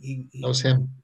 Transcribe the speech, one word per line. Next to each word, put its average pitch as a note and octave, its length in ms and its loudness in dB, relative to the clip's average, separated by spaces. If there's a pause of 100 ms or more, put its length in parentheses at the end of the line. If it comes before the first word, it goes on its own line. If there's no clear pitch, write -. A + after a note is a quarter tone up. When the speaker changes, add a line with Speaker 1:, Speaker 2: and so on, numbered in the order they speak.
Speaker 1:
he, C3 320 -10
he C3 80 -16
Speaker 2:
That B2+ 80 -4
was B2+ 140 0
him. C3 260 4 (160)